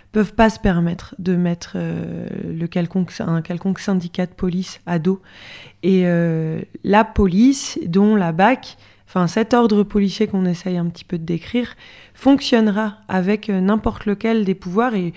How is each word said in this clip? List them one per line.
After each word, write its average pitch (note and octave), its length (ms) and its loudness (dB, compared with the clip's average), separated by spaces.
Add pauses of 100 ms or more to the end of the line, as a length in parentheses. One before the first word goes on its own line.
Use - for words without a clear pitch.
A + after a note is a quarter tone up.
(120)
peuvent G#3+ 220 0
pas A3 160 6
se - 100 -8
permettre E3+ 580 0
de F3+ 160 0
mettre, F3 400 -2
euh, E3+ 540 -6 (160)
le E3 240 -6
quelconque, F3 500 -2
un E3 240 -2
quelconque F3+ 380 -4
syndicat F3+ 460 -2
de F3+ 60 -20
police F#3 540 -6
à E3+ 140 0
dos. F#3+ 200 0 (640)
Et, F#3 240 4
euh, E3 560 0 (220)
la G3+ 180 4
police, G#3+ 840 2
dont G3+ 280 4
la F3+ 180 2
bac, G#3+ 440 2 (300)
enfin F3+ 200 0
cet A3 260 0
ordre A3 300 4
policier G3+ 440 0
qu'on F#3+ 200 -2
essaye F3 320 -4
un E3+ 80 -2
petit F3 180 -8
peu F3+ 140 -8
de D#3+ 60 -8
décrire, F3 520 -4 (380)
fonctionnera A3 840 2 (120)
avec, F#3+ 400 -2
euh, F#3+ 120 0
n'importe G#3 460 0
lequel G#3+ 380 0
des F#3 120 0
pouvoirs. A3 380 -2
Et F3 220 -2